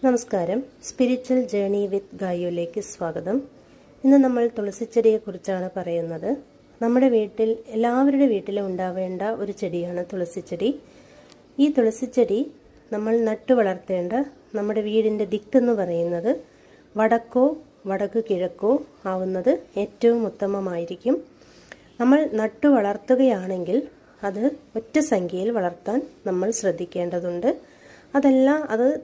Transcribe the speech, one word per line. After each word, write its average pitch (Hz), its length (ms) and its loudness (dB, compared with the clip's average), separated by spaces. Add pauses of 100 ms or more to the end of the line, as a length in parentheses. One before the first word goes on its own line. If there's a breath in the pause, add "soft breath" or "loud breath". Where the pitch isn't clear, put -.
നമസ്കാരം, 226 580 0 (280)
Spiritual 254 500 0
Journey 202 460 -2
with 196 340 -6
ഗായുവിലേക്ക് 175 600 -4
സ്വാഗതം. 175 600 -6 (640 soft breath)
ഇന്ന് 269 140 8
നമ്മൾ 247 400 4
തുളസിച്ചെടിയെക്കുറിച്ചാണ് 208 1200 -2
പറയുന്നത്. 170 600 -4 (440)
നമ്മുടെ 247 280 4
വീട്ടിൽ, 220 480 0 (100)
എല്ലാവരുടെ 262 600 2
വീട്ടിലും 202 380 -2
ഉണ്ടാവേണ്ട 185 560 -4
ഒരു 208 300 -4
ചെടിയാണ് 175 640 -6
തുളസിച്ചെടി. 180 680 -4 (800 loud breath)
ഈ 285 100 6
തുളസിച്ചെടി 240 840 0 (400)
നമ്മൾ 220 260 0
നട്ടു 220 360 0
വളർത്തേണ്ട, 185 600 0 (420)
നമ്മുടെ 208 260 -2
വീടിൻ്റെ 214 440 0
ദിക്കെന്ന് 240 480 2
പറയുന്നത് 175 640 0 (580 soft breath)
വടക്കോ 233 600 2 (280)
വടക്ക് 196 440 -2
കിഴക്കോ 196 540 0 (220)
ആവുന്നത് 185 540 0 (180)
ഏറ്റവും 226 480 0
ഉത്തമമായിരിക്കും. 196 960 -4 (760 loud breath)
നമ്മൾ 277 340 2
നട്ടു 220 340 0
വളർത്തുകയാണെങ്കിൽ 208 1200 2 (360)
അത് 208 280 -2 (240)
ഒറ്റ 226 240 -2
സംഖ്യയിൽ 190 520 -2
വളർത്താൻ 202 560 -4 (180)
നമ്മൾ 185 260 -2
ശ്രദ്ധിക്കേണ്ടതുണ്ട്. 175 1200 -4 (420 loud breath)
അതല്ല, 269 340 6 (200)
അത് 247 340 0